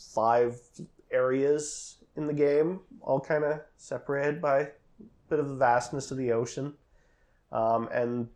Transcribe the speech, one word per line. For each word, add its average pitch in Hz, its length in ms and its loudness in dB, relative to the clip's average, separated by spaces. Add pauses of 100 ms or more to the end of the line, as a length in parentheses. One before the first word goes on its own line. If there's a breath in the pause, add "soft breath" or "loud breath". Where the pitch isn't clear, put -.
(140)
five 120 460 2 (500)
areas 135 840 0 (200)
in 151 100 -4
the 151 80 -2
game, 147 460 2 (200)
all 135 200 0
kinda 151 420 -2 (160)
separated 143 640 -4
by 143 180 4
a 147 60 -2 (640)
bit 156 80 0
of 143 100 -2
the 135 60 -8
vastness 127 560 0
of 131 80 -6
the 123 140 0
ocean. 131 420 -2 (800)
Um, 113 380 2
and 120 460 -2